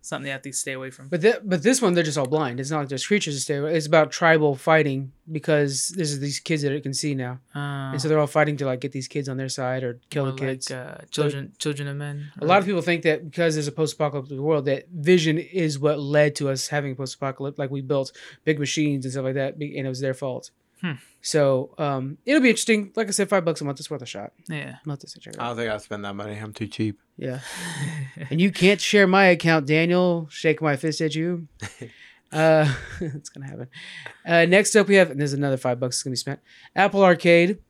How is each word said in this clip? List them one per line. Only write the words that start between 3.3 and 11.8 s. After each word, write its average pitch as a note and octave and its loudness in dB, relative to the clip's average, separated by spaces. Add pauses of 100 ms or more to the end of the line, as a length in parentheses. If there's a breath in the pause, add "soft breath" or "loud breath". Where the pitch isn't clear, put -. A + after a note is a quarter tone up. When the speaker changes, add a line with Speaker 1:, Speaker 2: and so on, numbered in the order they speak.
Speaker 2:
to C3+ -6
stay D3 -2
away. D3+ 0
It's D#3 0
about D#3 4
tribal D#3 4
fighting C#3 2 (180)
because D3 0
this E3+ -4
is C#3 -6
these C#3 -4
kids D#3 -2
that C#3+ 0
it D3 -4
can C3+ -6
see C#3+ -2
now. B2+ -6 (140)
Speaker 1:
Uh, C#3 -8
Speaker 2:
And C3+ -4
so D#3 -2
they're D#3 4
all D3 4
fighting D3+ 2
to, C#3 -4
like, B2+ -2
get C3+ -6
these C3 -6
kids C#3 -6
on C3 -6
their C3 -6
side B2+ -4
or A#2+ -6 (100)
kill C#3+ -2
the C3+ -2
Speaker 1:
more C3 -8
Speaker 2:
kids. C3 -6
Speaker 1:
like, C3 -10
uh, B2 -14
Speaker 2:
But - -20
Speaker 1:
Children, C#3+ -4
Children C#3+ -6